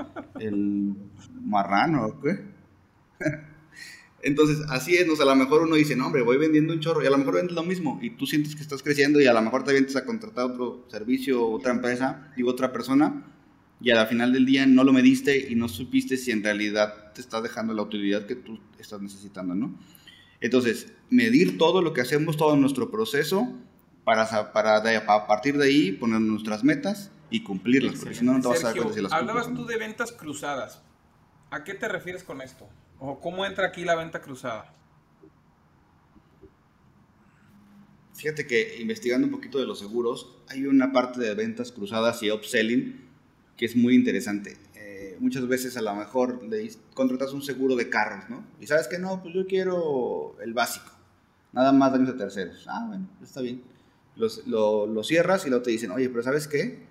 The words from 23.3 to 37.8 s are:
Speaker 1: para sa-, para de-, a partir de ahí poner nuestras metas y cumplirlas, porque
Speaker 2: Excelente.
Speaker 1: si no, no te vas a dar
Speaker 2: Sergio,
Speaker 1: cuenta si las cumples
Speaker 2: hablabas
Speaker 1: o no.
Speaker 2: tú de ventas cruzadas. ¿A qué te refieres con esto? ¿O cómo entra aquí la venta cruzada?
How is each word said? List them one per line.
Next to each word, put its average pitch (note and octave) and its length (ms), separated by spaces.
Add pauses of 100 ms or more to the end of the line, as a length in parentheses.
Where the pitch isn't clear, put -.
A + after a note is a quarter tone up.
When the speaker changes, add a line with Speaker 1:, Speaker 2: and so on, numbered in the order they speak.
Speaker 1:
para A2 240
sa-, G#2+ 260
para G#2+ 280
de-, A2+ 160
a G#2+ 280
partir C#3 320
de C#3+ 80
ahí C#3+ 280
poner A2+ 280
nuestras G#2+ 420
metas D3+ 460 (220)
y A2+ 100
cumplirlas, G2+ 540
porque - 140
Speaker 2:
Excelente. G#2 100
Speaker 1:
si A#2+ 60
no, B2+ 80
no C3 80
te B2 80
vas A#2+ 100
a A#2+ 80
dar A2 60
Speaker 2:
Sergio, A#2 100
Speaker 1:
cuenta G#2 120
si D3 60
las F#3+ 100
cumples - 180
Speaker 2:
hablabas A#3+ 180
Speaker 1:
o - 20
no. B3 60
Speaker 2:
tú A#3+ 100
de A#3 120
ventas A3 340
cruzadas. C#3+ 720 (680)
¿A D3 140
qué G3 100
te A3 140
refieres F3+ 360
con C#3 200
esto? - 260 (300)
¿O C3+ 200
cómo F#3 280
entra G3 180
aquí E3+ 180
la E3+ 120
venta E3 260
cruzada? B2 500 (3500)